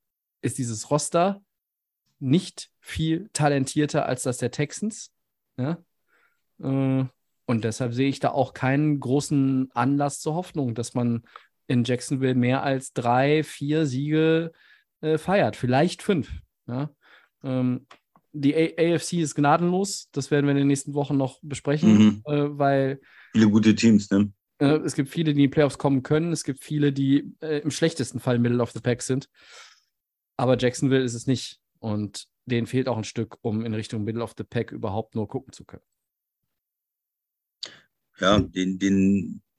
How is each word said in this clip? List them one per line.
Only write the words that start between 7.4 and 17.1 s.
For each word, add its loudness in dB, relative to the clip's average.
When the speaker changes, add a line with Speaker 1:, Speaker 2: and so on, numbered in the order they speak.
Speaker 1:
und -2
deshalb -4
sehe 0
ich -4
da 0
auch -2
keinen 0
großen 0
Anlass 0
zur -4
Hoffnung, -4
dass -8
man -2
in 2
Jacksonville -2
mehr 2
als -4
drei, 2
vier -2
Siege, 0
äh, 0
feiert. 0
Vielleicht 0
fünf. -2
Ja? -6